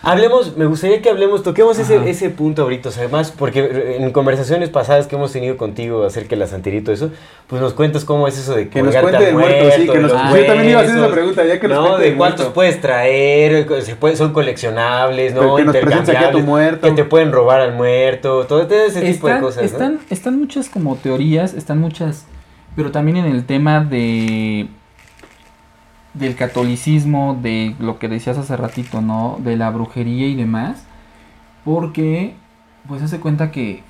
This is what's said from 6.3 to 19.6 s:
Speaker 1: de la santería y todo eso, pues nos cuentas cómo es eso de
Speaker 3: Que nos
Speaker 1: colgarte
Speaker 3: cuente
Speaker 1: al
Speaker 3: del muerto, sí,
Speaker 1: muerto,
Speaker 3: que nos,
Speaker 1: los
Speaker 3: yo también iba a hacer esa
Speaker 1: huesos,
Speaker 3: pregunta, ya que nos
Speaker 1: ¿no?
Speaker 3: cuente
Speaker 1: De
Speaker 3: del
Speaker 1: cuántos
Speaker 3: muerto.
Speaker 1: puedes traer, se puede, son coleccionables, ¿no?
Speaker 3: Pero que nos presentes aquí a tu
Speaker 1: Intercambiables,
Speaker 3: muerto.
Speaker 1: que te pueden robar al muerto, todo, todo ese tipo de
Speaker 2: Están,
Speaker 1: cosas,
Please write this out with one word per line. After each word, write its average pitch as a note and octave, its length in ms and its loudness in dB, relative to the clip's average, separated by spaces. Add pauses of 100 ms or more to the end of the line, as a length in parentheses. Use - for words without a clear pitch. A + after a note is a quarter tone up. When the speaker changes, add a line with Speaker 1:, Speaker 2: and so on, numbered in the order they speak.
Speaker 1:
de A#2 60 -2
la G2+ 100 -2
santería G2 320 -6
y G#2+ 60 -6
todo A2 100 0
eso, D3 160 -4 (380)
pues B2+ 120 -6
nos C3 140 -2
cuentas D3+ 300 0
cómo D3 240 0
es C3+ 100 -6
eso C3 160 -6
de G#2+ 140 -2
Speaker 3:
Que C3+ 160 -2
nos C3+ 100 2
Speaker 1:
colgarte B2+ 80 4
Speaker 3:
cuente - 160 2
Speaker 1:
al G3+ 60 6
Speaker 3:
del F3 100 4
muerto, C#3 300 4
sí, C#3+ 140 6
Speaker 1:
muerto, E3 160 4
Speaker 3:
que D#3 40 4
nos, D3 140 4
Speaker 1:
los B2+ 100 2
Speaker 3:
yo C#3 240 4
también A3 240 4
iba A#3 80 6
a A3+ 40 6
hacer A3+ 120 2
esa A#3 80 2
Speaker 1:
huesos, A3 140 2
Speaker 3:
pregunta, F3+ 280 0
ya E3+ 160 2
que E3+ 80 -2
nos C#3 100 2
Speaker 1:
¿no? D3+ 80 2
Speaker 3:
cuente F#3 160 2
Speaker 1:
De D#3 80 4
Speaker 3:
del C3+ 80 -2
Speaker 1:
cuántos F3 220 2
Speaker 3:
muerto. B2 140 -4
Speaker 1:
puedes F3+ 260 2
traer, C#3+ 1040 2
se A2+ 140 -10
puede, D#3 200 0
son D3+ 160 0
coleccionables, B2+ 1000 -2
¿no? B2+ 60 0
Speaker 3:
Pero C3+ 160 4
que D3 80 4
nos D3 120 2
presentes D3 340 2
aquí C3 140 4
a C#3 60 4
tu D#3 80 2
Speaker 1:
Intercambiables, D3 80 2
Speaker 3:
muerto. D#3 420 2
Speaker 1:
que D#3 60 4
te D3 100 2
pueden D#3 280 4
robar B2+ 280 4
al B2 140 0
muerto, B2+ 720 0
todo, D#3 220 2
todo G#3 160 2
ese G3 160 -2
tipo E3+ 260 -2
de - 80 2
Speaker 2:
Están, C4+ 60 -2
Speaker 1:
cosas, - 220 -4